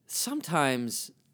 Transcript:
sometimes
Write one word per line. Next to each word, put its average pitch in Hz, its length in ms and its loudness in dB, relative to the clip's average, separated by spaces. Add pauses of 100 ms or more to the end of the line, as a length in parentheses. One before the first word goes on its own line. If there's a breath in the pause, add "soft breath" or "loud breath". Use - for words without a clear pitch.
sometimes 143 1040 0 (240)